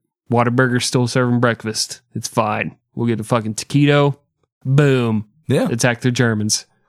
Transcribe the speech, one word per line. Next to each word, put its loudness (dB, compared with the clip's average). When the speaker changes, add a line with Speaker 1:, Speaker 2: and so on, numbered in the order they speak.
Speaker 1:
Whataburger's 2
still 0
serving 0
breakfast. -4
It's -8
fine. -4
We'll -4
get 0
a -8
fucking -2
taquito. 2
Boom. 2
Speaker 2:
Yeah. 0
Speaker 1:
Attack 0
the 0
Germans." 0